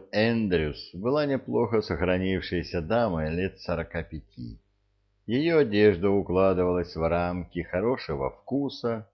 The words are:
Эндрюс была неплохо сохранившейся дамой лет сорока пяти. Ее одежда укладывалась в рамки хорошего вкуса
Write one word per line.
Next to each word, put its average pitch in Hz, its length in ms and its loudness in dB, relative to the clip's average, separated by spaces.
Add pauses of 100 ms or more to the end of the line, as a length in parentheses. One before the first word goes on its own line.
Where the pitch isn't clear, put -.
(120)
Эндрюс 101 800 0
была 135 320 0
неплохо 117 560 0
сохранившейся 90 960 -2
дамой 82 540 0
лет 92 240 -4
сорока 82 460 -6
пяти. 62 560 -14 (680)
Ее 156 320 2
одежда 104 500 6
укладывалась 90 880 2
в 80 140 -4
рамки 87 540 -2
хорошего 85 680 -2
вкуса 120 840 -4